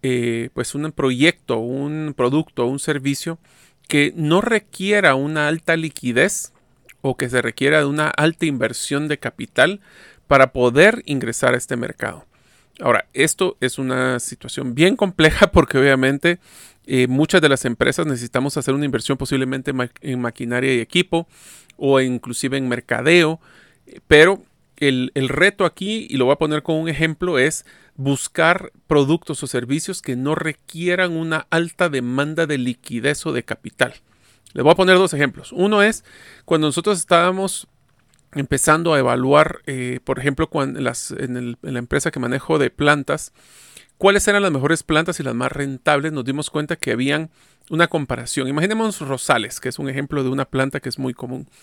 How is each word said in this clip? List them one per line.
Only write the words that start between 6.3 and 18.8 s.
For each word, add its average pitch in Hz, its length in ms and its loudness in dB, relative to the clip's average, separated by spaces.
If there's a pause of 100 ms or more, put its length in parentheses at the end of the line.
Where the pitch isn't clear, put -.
o 131 140 -2
que 127 140 -4
se 123 120 0
requiera 135 380 0
de 147 60 0
una 147 240 -2
alta 160 360 0
inversión 143 640 -4
de 147 100 -4
capital 135 600 -2 (480)
para 135 240 6
poder 135 540 4
ingresar 127 480 -2
a 123 40 0
este 127 200 -6
mercado. 110 480 -8 (540)
Ahora, 117 340 0
esto 156 460 -2
es 127 200 -4
una 127 400 -2
situación 127 560 -10
bien 175 200 4
compleja 175 520 4
<laughs> - 40 -10
porque 156 260 4
obviamente, 139 640 2 (460)
eh, 127 220 2
muchas 151 340 2
de 151 80 6
las 135 160 2
empresas 131 400 0
necesitamos 131 520 -4
hacer 139 160 -2
una 143 120 -2